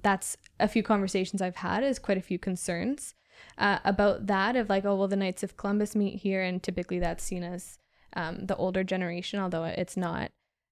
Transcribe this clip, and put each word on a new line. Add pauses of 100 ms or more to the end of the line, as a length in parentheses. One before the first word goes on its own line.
that's (240)
a
few
conversations
I've
had,
is
quite
a
few
concerns, (440)
uh,
about
that,
of
like,
"Oh,
well,
the
Knights
of
Columbus
meet
here,
and
typically
that's
seen
as, (360)
um,
the
older
generation,
although
it's
not." (420)